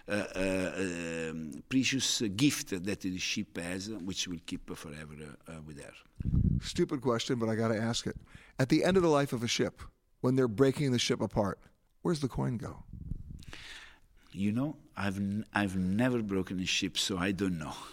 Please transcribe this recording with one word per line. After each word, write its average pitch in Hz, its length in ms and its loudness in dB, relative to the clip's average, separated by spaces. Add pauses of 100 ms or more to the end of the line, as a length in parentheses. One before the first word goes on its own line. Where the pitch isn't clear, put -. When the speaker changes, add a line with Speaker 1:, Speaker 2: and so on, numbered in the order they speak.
Speaker 1:
uh, 90 1200 -2
um, 80 380 -8
precious 131 540 0 (120)
gift 135 360 2
that 95 320 -4
the 92 160 -4
ship - 400 -4
has, 95 320 -6
uh, 107 80 -8
which 90 300 -4
will 82 180 -8
keep - 280 -10
forever, 73 460 -12
uh, 76 320 -16
uh, 80 140 -12
with 73 180 -14
her. - 80 -18 (720)
Speaker 2:
Stupid 165 400 0
question, 120 360 2
but 113 120 2
I 110 40 4
gotta 113 220 2
ask 113 300 0
it. - 100 -4 (420)
At 131 120 2
the 156 120 6
end 185 140 4
of 185 60 6
the 170 80 6
life 139 240 4
of 117 80 -2
a 117 60 -2
ship, - 340 0 (400)
when 131 140 4
they're 131 120 6
breaking 131 440 4
the 120 60 4
ship - 220 2
apart, 101 380 0 (420)
where's 170 200 0
the 139 80 -2
coin 131 280 -2
go? - 260 -10 (1500)
Speaker 1:
You 98 140 2
know, 135 240 0 (220)
I've 98 200 -2
n-, 101 280 -2 (100)
I've 98 220 0
never 110 440 2
broken 95 380 -2
a 92 80 -2
ship, - 320 -2
so 95 200 0
I 92 120 2
don't 92 260 0
know. 76 180 -8 (180)